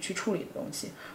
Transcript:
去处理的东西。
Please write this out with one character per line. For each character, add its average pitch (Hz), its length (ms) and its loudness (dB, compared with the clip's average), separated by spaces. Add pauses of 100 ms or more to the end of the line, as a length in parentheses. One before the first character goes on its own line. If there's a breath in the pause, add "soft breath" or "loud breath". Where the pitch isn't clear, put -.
去 - 120 0
处 208 200 4
理 175 60 6
的 - 140 -4
东 - 180 -2
西。 - 180 -4 (260 loud breath)